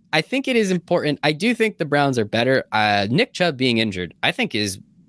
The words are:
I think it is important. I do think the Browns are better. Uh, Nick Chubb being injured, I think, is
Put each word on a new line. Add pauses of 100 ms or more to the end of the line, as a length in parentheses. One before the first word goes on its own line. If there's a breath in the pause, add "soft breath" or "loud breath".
(120)
I
think
it
is
important.
I
do
think
the
Browns
are
better.
Uh,
Nick
Chubb
being
injured,
I
think,
is (280)